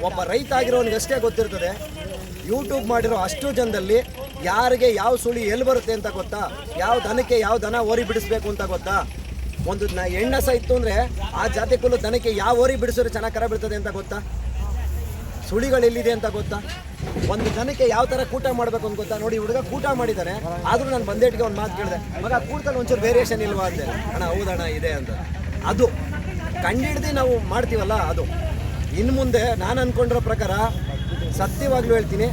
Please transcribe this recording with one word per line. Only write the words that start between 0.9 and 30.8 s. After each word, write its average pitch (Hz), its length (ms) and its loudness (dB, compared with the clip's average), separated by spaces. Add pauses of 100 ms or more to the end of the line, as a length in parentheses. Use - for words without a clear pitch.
ಗೊತ್ತಿರ್ತದೆ. 202 720 -2 (580)
YouTube 269 380 -2
ಮಾಡಿರೋ 233 280 2
ಅಷ್ಟು 185 360 -2
ಜನದಲ್ಲಿ 208 460 2 (460)
ಯಾರಿಗೆ 233 520 4
ಯಾವ 220 200 2
ಸುಳಿ 233 320 -2
ಎಲ್ಲಿ 240 180 0
ಬರುತ್ತೆ 247 280 2
ಅಂತ 214 140 -4
ಗೊತ್ತಾ? 190 580 -6 (120)
ಯಾವ 220 220 2
ದನಕ್ಕೆ 240 400 2
ಯಾವ 214 180 2
ದನ 214 180 -2
ಓರಿ 233 280 2
ಬಿಡಿಸ್ಬೇಕು 220 460 -2
ಅಂತ 208 120 -4
ಗೊತ್ತಾ? 185 420 -2 (640)
ಒಂದು 196 200 -2
ನ-, 180 120 -4
ಹೆಣ್ಣಸ 214 480 0
ಇತ್ತು 247 280 2
ಅಂದ್ರೆ 226 460 0
ಆ - 260 -2
ಜಾತಿ 226 300 0
ಕುಲ 247 180 2
ದನಕ್ಕೆ 226 400 0
ಯಾವ 214 220 2
ಓರಿ 262 180 4
ಬಿಡಿಸಿದ್ರೆ 233 340 0
ಚೆನ್ನಾಗ್ 220 240 -4
ಕರ 220 140 -2
ಬೀಳ್ತದೆ 214 280 -4
ಅಂತ 202 120 -6
ಗೊತ್ತಾ? 196 320 -8 (1300)
ಸುಳಿಗಳು 240 360 4
ಎಲ್ಲಿದೆ 233 260 4
ಅಂತ 226 140 -2
ಗೊತ್ತಾ? 208 320 -4 (720)
ಒಂದು 214 260 0
ದನಕ್ಕೆ 247 340 2
ಯಾವ 226 160 6
ಥರ 254 260 0
ಕೂಟ 262 200 -4
ಮಾಡ್ಬೇಕು 233 360 0
ಅಂತ 208 100 -4
ಗೊತ್ತಾ? 214 200 -4
ನೋಡಿ, 220 200 0
ಹುಡುಗ 220 200 0
ಕೂಟ 220 360 -2
ಮಾಡಿದ್ದಾನೆ, 185 720 -2
ಆದ್ರೂ 240 260 2
ನಾನು 240 160 0
ಬಂದೇಟ್ಗೆ 226 380 4
ಒಂದು 208 140 0
ಮಾತು 208 200 -4
ಕೇಳಿದೆ, 180 460 -4
"ಮಗ, 240 100 0
ಕೂಟದಲ್ಲಿ 262 460 -2
ಒಂಚೂರು 240 220 2
ವೇರಿಯೇಷನ್ 233 400 4
ಇಲ್ವಾ?" 196 240 0
ಅಂದೆ. 170 180 -2
"ಅಣ್ಣ, - 420 -2
ಹೌದಣ್ಣ, 180 360 0
ಇದೆ" 160 320 0
ಅಂತ. 135 160 -4 (560)
ಅದು 196 220 4 (760)
ಕಂಡಿಡ್ದು 285 480 0
ನಾವು 254 280 2
ಮಾಡ್ತೀವಲ್ಲ, 214 540 0
ಅದು. 175 300 0 (760)
ಇನ್ನು 240 160 4
ಮುಂದೆ 240 420 4
ನಾನು 214 260 0
ಅನ್ಕೊಂಡಿರೋ 240 380 2
ಪ್ರಕಾರ 220 320 0 (800)